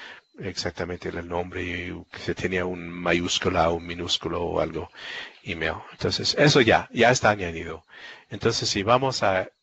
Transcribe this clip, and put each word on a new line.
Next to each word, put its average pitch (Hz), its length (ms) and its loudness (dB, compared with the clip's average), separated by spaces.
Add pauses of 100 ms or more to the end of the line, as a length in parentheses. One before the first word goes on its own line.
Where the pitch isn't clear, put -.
(400)
exactamente 87 720 -6
del 85 160 -8
nombre 90 360 -4
y 87 480 -8
que - 80 -14
se - 160 -4
tenía 92 300 -2
un 87 240 -6
mayúscula 87 800 2
o 85 60 0
un 85 100 -6
minúsculo 87 580 -4
o 85 160 -2
algo. 80 320 -4 (520)
Email. 80 320 -4 (160)
Entonces, - 460 -2
eso 147 240 8
ya, 98 300 4
ya 120 200 6
está 123 180 4
añadido. 85 560 -4 (440)
Entonces, 113 400 0
si 101 140 0
vamos 127 400 2
a 95 240 2 (160)